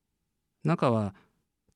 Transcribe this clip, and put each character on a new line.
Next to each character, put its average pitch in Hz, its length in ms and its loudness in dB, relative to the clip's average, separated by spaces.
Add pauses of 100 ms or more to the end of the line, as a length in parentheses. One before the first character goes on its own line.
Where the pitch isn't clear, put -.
(640)
「中 156 280 0
は 104 240 -2 (600)